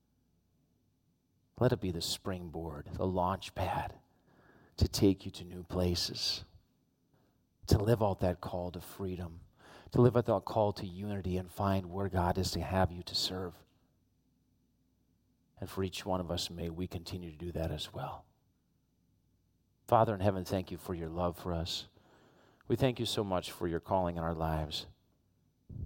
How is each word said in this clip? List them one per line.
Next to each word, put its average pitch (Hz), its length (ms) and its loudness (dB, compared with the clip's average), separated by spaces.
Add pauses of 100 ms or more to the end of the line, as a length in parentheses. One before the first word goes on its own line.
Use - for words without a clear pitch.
(1600)
Let 123 140 6
it 101 80 -2
be 92 100 0
the 85 100 -2
springboard, 82 920 -6
the - 120 0
launch 92 480 0
pad - 400 -2 (840)
to - 100 4
take - 380 4
you - 60 -8
to - 120 -12
new 90 200 -10
places, - 840 0 (1200)
to - 100 6
live 107 240 4
out 98 200 4
that 90 180 2
call 90 320 -4
to 87 80 -10
freedom, 87 640 -8 (500)
to - 100 6
live 120 140 8
out 120 120 4
that 101 180 2
call 104 260 4
to - 160 -6
unity 95 480 -4
and 90 160 -2
find 95 360 0
where 95 200 -2
God 90 300 2
is 90 140 0
to 85 100 -2
have 92 320 2
you 87 100 -10
to - 100 -10
serve. 92 400 -2 (2000)
And 92 100 -8
for - 140 0
each 92 220 -4
one 92 160 0
of 82 100 -4
us, 87 180 -2
may 85 200 -6
we 85 180 -4
continue 87 440 -8
to 78 60 -16
do 87 140 -6
that 80 200 -2
as 76 220 -8
well. - 300 -8 (1600)
Father 113 260 6
in 95 80 -4
heaven, 95 240 2
thank 92 260 -2
you 90 60 -8
for - 160 -6
your 82 160 -4
love 87 280 -2
for 90 160 -4
us. 82 340 -4 (800)
We 120 100 2
thank 127 220 2
you 117 60 0
so 110 180 0
much 92 280 0
for - 160 -4
your 82 120 0
calling 90 360 0
in 85 80 -2
our 82 100 0
lives. 78 520 -2 (1000)